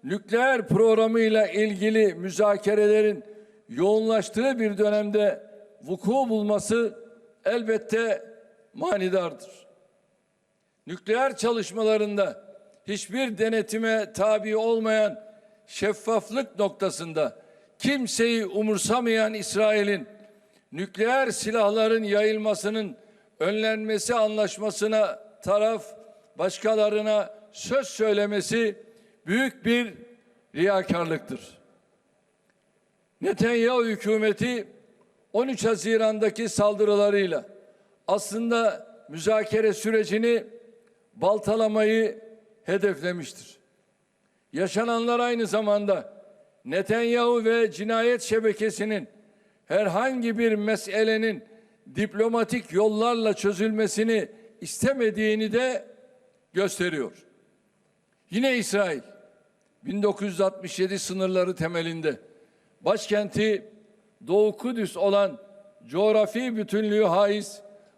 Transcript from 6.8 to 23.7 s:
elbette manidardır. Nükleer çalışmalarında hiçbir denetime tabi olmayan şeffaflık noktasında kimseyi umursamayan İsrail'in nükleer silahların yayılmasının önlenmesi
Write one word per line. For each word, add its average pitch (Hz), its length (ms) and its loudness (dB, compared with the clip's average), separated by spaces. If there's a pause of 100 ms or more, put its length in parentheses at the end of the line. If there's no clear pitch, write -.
elbette 220 800 -2 (500)
manidardır. 185 960 -4 (1160)
Nükleer 226 500 -2
çalışmalarında 208 1040 0 (440)
hiçbir 214 520 -6
denetime 220 760 -2
tabi 214 440 0
olmayan 220 640 0 (460)
şeffaflık 214 920 -4
noktasında 170 800 -2 (400)
kimseyi 233 680 0
umursamayan 220 880 0
İsrail'in 208 720 0 (680)
nükleer 220 580 0
silahların 220 720 2
yayılmasının 214 960 0 (440)
önlenmesi 214 760 -2